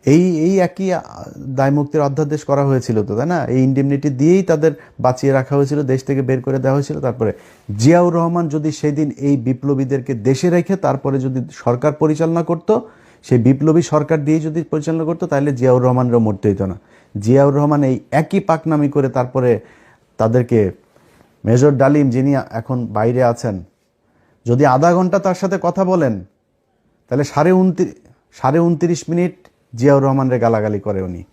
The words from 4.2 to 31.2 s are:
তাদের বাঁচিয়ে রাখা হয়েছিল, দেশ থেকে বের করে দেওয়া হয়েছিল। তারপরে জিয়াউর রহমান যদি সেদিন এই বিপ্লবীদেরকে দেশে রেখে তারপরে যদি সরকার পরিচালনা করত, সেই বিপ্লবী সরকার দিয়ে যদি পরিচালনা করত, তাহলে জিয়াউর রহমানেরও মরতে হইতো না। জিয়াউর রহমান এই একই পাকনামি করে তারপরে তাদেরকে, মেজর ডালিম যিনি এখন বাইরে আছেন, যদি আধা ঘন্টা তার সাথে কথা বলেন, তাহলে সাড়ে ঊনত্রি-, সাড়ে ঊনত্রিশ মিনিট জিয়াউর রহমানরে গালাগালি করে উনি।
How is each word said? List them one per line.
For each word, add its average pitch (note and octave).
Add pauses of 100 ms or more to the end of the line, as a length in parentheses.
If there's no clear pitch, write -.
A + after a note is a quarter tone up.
তাদের D#3+ (280)
বাঁচিয়ে B2+
রাখা C3
হয়েছিল, C#3+
দেশ C3
থেকে C#3
বের C3
করে C3
দেওয়া C3
হয়েছিল। C#3+
তারপরে A#2 (440)
জিয়াউর E3+
রহমান E3+
যদি D3+
সেদিন D3
এই C#3+
বিপ্লবীদেরকে C3
দেশে C3
রেখে F3
তারপরে C3+
যদি C3
সরকার C3
পরিচালনা D#3+
করত, F3 (440)
সেই B2
বিপ্লবী C#3+
সরকার D3+
দিয়ে D#3
যদি D#3
পরিচালনা D#3+
করত, E3
তাহলে C#3+
জিয়াউর B2+
রহমানেরও B2
মরতে G#2+
হইতো G2
না। F#2 (400)
জিয়াউর C3+
রহমান D3
এই C3 (120)
একই D#3
পাকনামি D#3+
করে C#3
তারপরে B2 (580)
তাদেরকে, A2+ (760)
মেজর B2
ডালিম C#3
যিনি C3
এখন B2
বাইরে A2
আছেন, A2+ (840)
যদি B2
আধা C#3
ঘন্টা F#3
তার F#3+
সাথে F#3+
কথা F3
বলেন, C3+ (840)
তাহলে C#3
সাড়ে D3+
ঊনত্রি-, F#3 (400)
সাড়ে C#3
ঊনত্রিশ E3+
মিনিট E3+ (280)
জিয়াউর C#3
রহমানরে C3
গালাগালি G#2+
করে G2
উনি। F2+